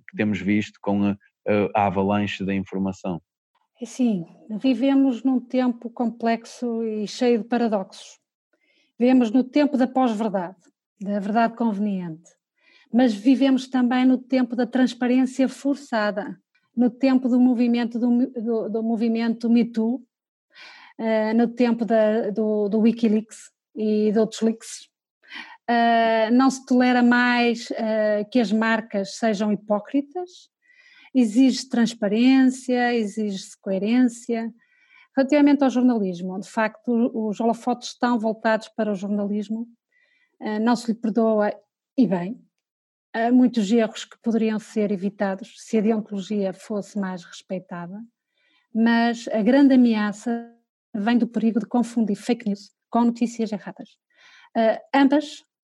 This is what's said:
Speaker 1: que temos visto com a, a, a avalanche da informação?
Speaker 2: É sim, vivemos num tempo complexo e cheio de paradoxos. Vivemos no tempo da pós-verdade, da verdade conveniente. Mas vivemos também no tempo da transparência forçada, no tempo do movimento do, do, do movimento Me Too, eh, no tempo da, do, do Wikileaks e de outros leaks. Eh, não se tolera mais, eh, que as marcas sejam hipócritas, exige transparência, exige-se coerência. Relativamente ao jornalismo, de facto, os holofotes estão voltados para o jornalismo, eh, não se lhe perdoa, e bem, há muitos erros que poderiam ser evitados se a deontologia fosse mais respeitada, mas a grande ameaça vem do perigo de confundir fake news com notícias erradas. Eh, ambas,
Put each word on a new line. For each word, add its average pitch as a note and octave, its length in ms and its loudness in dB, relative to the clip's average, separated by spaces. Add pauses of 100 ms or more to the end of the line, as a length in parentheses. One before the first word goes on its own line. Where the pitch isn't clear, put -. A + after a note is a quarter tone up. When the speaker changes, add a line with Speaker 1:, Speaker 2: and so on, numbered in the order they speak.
Speaker 1:
que F#2+ 80 -14
temos G#2+ 220 -2
visto G#2 420 -2
com G2+ 220 -2
a, G2+ 80 0 (360)
a, G#2 360 0
a - 40 2
avalanche G2 580 -2
da G2 80 -2
informação? F#2+ 680 -6 (600)
Speaker 2:
É A#3+ 40 -10
sim, A3 400 -2 (240)
vivemos C4 760 0
num C4 160 0
tempo B3 500 -4
complexo A3+ 960 -4
e G#3+ 240 -4
cheio A#3+ 320 0
de A#3 60 -8
paradoxos. A3 760 -4 (800)
Vivemos B3 320 4
no B3+ 100 4
tempo C#4+ 360 2
da B3 100 2
pós-verdade, G#3+ 680 -2 (440)
da G3+ 200 -4
verdade A3+ 340 0
conveniente. F#3+ 720 -4 (640)
Mas A#3+ 200 4
vivemos B3+ 560 2
também B3+ 360 2
no B3+ 120 4
tempo B3+ 360 -2
da A#3+ 140 -2
transparência B3+ 800 0
forçada, G#3 880 -4 (380)
no A#3+ 140 4
tempo C4 400 0
do B3 100 4
movimento A#3+ 580 2
do, A#3+ 340 0
do, A3 380 -4
do A3 140 -4
movimento A3+ 640 -2
Me A#3 140 4
Too, A#3 400 -4 (960)
eh, A3 360 0
no A#3 140 2
tempo A#3 380 0
da, G#3+ 460 2
do, G#3+ 360 -2
do G#3+ 140 0
Wikileaks A3 680 0 (260)
e G#3+ 360 0
de G#3 80 2
outros A3 220 -2
leaks. - 480 -4 (800)
Eh, A3+ 640 2
não C4 180 4
se - 160 -4
tolera B3 360 4
mais, A#3+ 720 2
eh, G#3+ 580 -2
que B3+ 100 0
as G3+ 120 0
marcas A3 640 -2
sejam G#3+ 380 -2
hipócritas, C#4+ 960 -6 (640)
exige B3+ 560 2
transparência, B3 1300 2
exige-se G#3 640 -6
coerência. A3+ 920 -2 (640)
Relativamente C#4+ 480 4
ao C4 60 4
jornalismo, G3 720 0
de F#3+ 100 -14
facto, A3 420 -4 (220)
os A3 260 -6
holofotes A#3 500 -4
estão B3 300 -2
voltados A3 500 -2
para G#3+ 220 -4
o G3+ 40 -2
jornalismo, G#3 720 -6 (720)
eh, G#3+ 180 -4
não A#3 160 2
se A#3 160 -4
lhe G#3 60 -6
perdoa, A3 540 0 (460)
e B3 100 4
bem, F3+ 320 -4 (720)
há A#3 180 0
muitos A#3+ 400 4
erros A3+ 340 0
que - 160 -20
poderiam A3 380 0
ser G#3 320 -4
evitados G3 680 -6
se - 200 -4
a G#3+ 40 2
deontologia G3+ 720 -4
fosse G3+ 460 -10
mais F#3 240 -8
respeitada, F#3 760 -14 (720)
mas A#3 560 0
a A3 120 -2
grande C4+ 320 6
ameaça A#3 800 0 (420)
vem A3+ 240 0
do A3+ 100 2
perigo A3+ 320 -2
de - 60 -2
confundir A3+ 500 -2
fake A#3+ 320 -4
news G3+ 240 -6 (180)
com A#3 160 0
notícias A3+ 460 -4
erradas. - 460 -12 (580)
Eh, A3 240 2 (140)
ambas, C#4 500 2 (200)